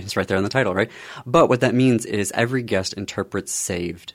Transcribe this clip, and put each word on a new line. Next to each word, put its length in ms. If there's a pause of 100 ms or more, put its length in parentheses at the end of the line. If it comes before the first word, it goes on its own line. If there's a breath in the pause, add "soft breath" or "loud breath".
it's 120
right 120
there 80
in 60
the 80
title, 240
right? 160 (340 loud breath)
But 240
what 120
that 140
means 300
is 300
every 280
guest 320
interprets 580
saved 640